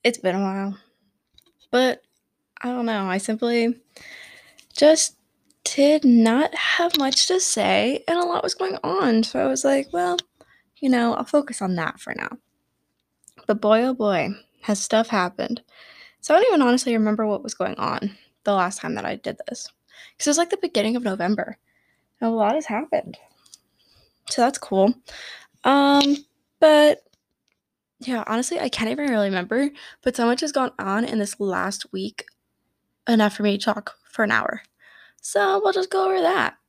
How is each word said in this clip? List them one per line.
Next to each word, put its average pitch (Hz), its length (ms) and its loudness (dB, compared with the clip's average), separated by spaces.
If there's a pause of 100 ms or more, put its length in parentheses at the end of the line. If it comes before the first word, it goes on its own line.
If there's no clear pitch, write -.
It's 240 160 0
been 180 160 -2
a 190 40 -2
while. 196 380 -4 (920)
But, 254 320 0 (580)
I 247 80 -8
don't 247 160 -4
know, 214 240 -2
I 185 80 -2
simply 233 580 -2 (1000)
just 311 400 4 (460)
did 294 420 4
not 233 480 6
have 339 460 0
much 269 280 0
to 370 120 0
say, 208 680 0
and 339 120 0
a 349 60 0
lot 349 180 -4
was 370 100 -4
going 381 300 -6
on, 254 400 2
so - 200 -4
I - 40 0
was 269 180 -2
like, 277 260 2
"Well, 349 260 -2 (600)
you 277 120 -2
know, 233 260 2
I'll - 100 -6
focus 285 360 -2
on 185 160 -4
that 160 220 -6
for - 160 -14
now." - 140 -10 (1200)
But 214 140 -2
boy, 220 220 4
oh 254 120 -2
boy, 202 340 -2 (320)
has 202 200 -4
stuff 226 280 0
happened. 190 540 -4 (580)
So - 140 2
I 349 40 6
don't 494 100 4
even 339 140 4
honestly 247 300 2
remember 214 340 0
what 208 160 -4
was - 120 -12
going - 240 -6
on - 380 -6 (280)
the 208 80 0
last 185 280 -2
time 165 140 -8
that - 100 -8
I - 100 -4
did - 240 -10 (100)
this, - 180 -12 (520)
'cause - 80 -2
it 294 40 2
was, 285 80 2
like, 339 120 0
the 403 60 -2
beginning 220 380 -2
of 240 80 -6
November. 202 540 -4 (640)
And 226 80 0
a 226 40 -2
lot 226 220 0
has 311 120 -4
happened. - 500 -6 (1120)
So - 140 -2
that's 262 160 0
cool. 196 340 2 (720)
Um, 285 520 4 (420)
but, 302 440 6 (1000)
yeah, 240 260 -4
honestly, 247 320 -2
I 254 100 -4
can't 226 220 -4
even 285 180 -4
really 214 200 0
remember, 214 420 -2 (320)
but 247 140 -2
so 240 100 0
much 247 140 0
has 311 120 -4
gone 254 260 0
on 202 260 -2
in 226 140 -2
this 202 200 -6
last 190 540 -4
week, 196 320 -8 (840)
enough 220 280 2
for 208 80 -6
me 202 140 0
to 202 80 -8
talk 208 320 -6 (140)
for - 120 -2
an 208 80 0
hour. - 320 -2 (580)
So 392 420 0
we'll 392 100 2
just 381 180 -4
go 381 160 0
over 381 140 0
that. 330 360 0 (120)